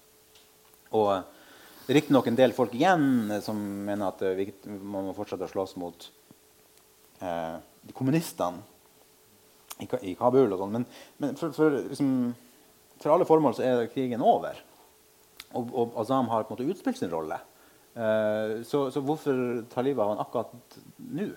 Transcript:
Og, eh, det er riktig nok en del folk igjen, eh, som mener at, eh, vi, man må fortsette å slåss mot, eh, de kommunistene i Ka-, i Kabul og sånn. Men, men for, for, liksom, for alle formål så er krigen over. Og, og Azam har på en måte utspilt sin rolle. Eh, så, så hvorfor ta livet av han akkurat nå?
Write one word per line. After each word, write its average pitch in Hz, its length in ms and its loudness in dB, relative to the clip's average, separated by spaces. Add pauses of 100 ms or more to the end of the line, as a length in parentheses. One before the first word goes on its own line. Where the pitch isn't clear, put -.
(920)
Og, 107 220 4
eh, 90 60 -2 (680)
det 131 80 4
er 151 60 8
riktig 151 120 -2
nok 131 140 6
en 117 80 2
del 127 180 6
folk 117 200 0
igjen, 135 580 4
eh, 104 100 -2
som 107 160 -4
mener 101 500 -4
at, - 140 -6
eh, 95 140 0
vi, 98 180 -4 (140)
man 98 400 -8
må 92 80 -8
fortsette 98 320 -8
å - 20 -18
slåss 95 280 -4
mot, 87 320 -12 (1120)
eh, 85 360 -6 (300)
de - 60 -18
kommunistene 131 680 -2 (1200)
i 104 60 -8
Ka-, 104 160 -4
i 92 100 -6
Kabul 123 400 4
og 92 60 -2
sånn. 98 120 -4
Men, 120 140 -2 (320)
men 143 180 -4
for, 160 160 -6
for, 156 200 4
liksom, 127 640 0 (640)
for 151 160 -2
alle 180 100 4
formål 151 300 6
så 120 100 -2
er 123 220 2
krigen 123 340 -4
over. 160 400 2 (960)
Og, 120 180 -4
og 117 240 0
Azam 123 320 0
har 110 140 0
på 110 100 -10
en 101 40 -8
måte 131 140 -4
utspilt - 260 -4
sin 95 120 -4
rolle. 80 300 -4 (580)
Eh, 110 680 0
så, 139 300 0
så 147 80 -2
hvorfor 127 600 -2 (100)
ta 127 80 -2
livet 127 220 2
av 104 80 2
han 104 100 -2
akkurat - 540 -8 (420)
nå? 190 60 -4 (140)